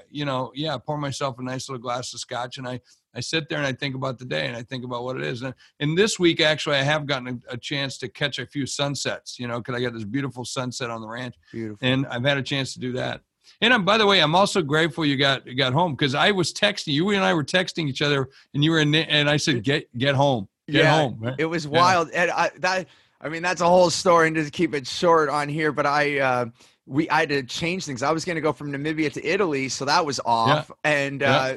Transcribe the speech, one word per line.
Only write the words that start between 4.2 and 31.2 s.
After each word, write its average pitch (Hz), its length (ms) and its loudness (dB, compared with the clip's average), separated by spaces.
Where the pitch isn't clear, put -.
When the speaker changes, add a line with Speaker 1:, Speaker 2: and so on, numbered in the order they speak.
Speaker 1:
day 147 220 -2
and 123 80 -6
I 117 80 -10
think 123 220 -10
about 123 180 -6
what 131 140 -6
it 139 60 -6
is. 135 180 -4
And, 131 120 -8
and 151 160 0
this 214 200 2
week, 170 220 4
actually, 151 380 2
I 135 60 2
have 147 220 0
gotten 127 440 -4
a, 127 40 -8
a 123 40 -8
chance 139 420 -6
to 131 100 -8
catch 139 300 -6
a 123 60 -8
few 139 200 -6
sunsets, 131 720 -4
you 123 100 -8
know, 120 140 -4
'cause 123 140 -8
I 120 60 -4
got 123 120 -2
this 113 120 -8
beautiful 123 400 -6
sunset 123 440 -8
on 113 120 -8
the 110 80 -12
ranch. 120 260 -12
Speaker 2:
Beautiful. 113 360 -6
Speaker 1:
And 131 200 2
I've 120 180 -6
had 143 120 2
a 131 60 -4
chance 135 300 -4
to 117 60 -16
do 123 140 -6
that. 127 280 -6
And 233 140 4
I'm, 208 120 2
by 202 120 4
the 220 100 4
way, 196 140 6
I'm 151 140 4
also 196 260 4
grateful 156 440 2
you 139 120 2
got, 135 280 2
you 123 100 -10
got 127 180 2
home 160 220 2
'cause 143 200 2
I 170 160 4
was 185 220 0
texting, 202 400 0
you 170 180 2
and 196 120 2
I 190 100 4
were 156 100 2
texting 175 460 -2
each 131 120 -4
other 139 280 2
and 143 100 2
you 160 80 4
were 160 80 4
in, 147 160 4
and 147 340 2
I 151 80 4
said, 123 260 0
"Get, 139 340 -2
get 135 180 2
home, 131 320 2
get 139 100 4
Speaker 2:
Yeah, 151 60 6
Speaker 1:
home." 151 320 2
Right? 123 180 -6
Speaker 2:
it 151 80 0
was 160 260 -4
Speaker 1:
Yeah. - 0 -
Speaker 2:
wild. 170 400 4
And 170 200 0
I, 165 180 0
that, 185 280 -2
I 143 100 -10
mean, 165 140 -8
that's 180 180 -2
a 175 60 4
whole 180 240 6
story, 170 360 4
and 160 100 0
to 151 120 -2
keep 160 240 -2
it 139 140 -4
short 165 420 4
on 147 200 -2
here, 151 220 -2
but 143 140 -2
I, 147 340 2
uh, 127 260 2
we, 143 220 -2
I 156 120 4
had 156 80 0
to 139 140 -2
change 170 420 -6
things. 127 180 -8
I 143 80 2
was 160 140 -2
gonna 165 160 -4
go 151 100 0
from 147 200 -8
Namibia 151 420 -2
to - 100 -8
Italy, 156 460 -2
so 131 160 -6
that 147 200 2
was 139 200 -4
off. 117 500 2
Speaker 1:
Yeah. - 80 -
Speaker 2:
And, 139 400 0